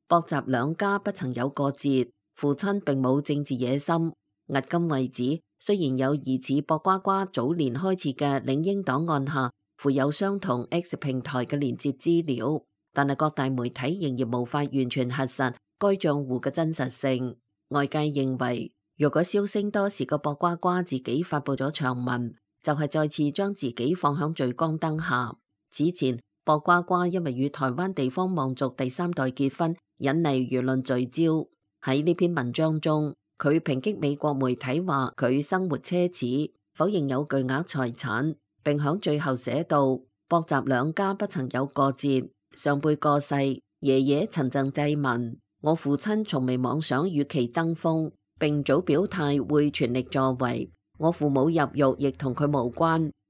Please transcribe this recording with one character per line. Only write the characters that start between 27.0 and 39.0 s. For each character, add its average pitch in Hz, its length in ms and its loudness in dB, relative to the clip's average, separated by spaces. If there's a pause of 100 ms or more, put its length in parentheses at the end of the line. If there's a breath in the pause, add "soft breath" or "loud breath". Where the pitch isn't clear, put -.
因 175 160 -2
為 147 80 -2
與 131 180 0
台 143 180 -2
灣 175 260 -2
地 131 160 0
方 185 240 -2
望 131 220 -2
族 131 140 0
第 127 200 -4
三 175 220 -4
代 143 140 0
結 135 300 -2
婚， 165 200 0 (240)
引 135 120 0 (120)
嚟 147 80 2
輿 127 320 0
論 131 180 0
聚 127 240 0
焦。 160 420 0 (360)
喺 139 200 2
呢 170 120 4
篇 175 180 2
文 123 180 -2
章 156 300 0
中， 151 320 0 (240)
佢 156 220 2
抨 135 200 0
擊 208 200 -2
美 147 160 0
國 147 180 0
媒 131 220 0
體 131 260 -2
話 139 340 0
佢 135 260 2
生 185 280 0
活 139 80 0
奢 175 320 0
侈， 135 420 -2 (220)
否 165 140 2
認 180 200 0
有 135 160 0
巨 139 220 -2
額 131 180 0
財 127 300 -2
產， 127 420 -2 (280)
並 147 140 0
響 151 220 0
最 147 200 0